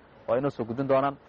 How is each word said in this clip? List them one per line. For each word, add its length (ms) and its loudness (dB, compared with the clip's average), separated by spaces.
oo 60 0
ay 60 2
noo 100 0
soo 140 -6
gudbin 240 -4
doonaan. 280 2